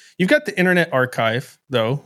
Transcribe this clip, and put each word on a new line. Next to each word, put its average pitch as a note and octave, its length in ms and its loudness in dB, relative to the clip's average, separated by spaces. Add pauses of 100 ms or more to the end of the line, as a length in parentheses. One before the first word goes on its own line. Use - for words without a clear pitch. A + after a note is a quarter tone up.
(180)
You've F#3 120 0
got D4+ 160 2
the - 120 -10
Internet F3+ 360 2
Archive, B2 640 -2 (120)
though. A#2 240 0
Like, C#3+ 120 -8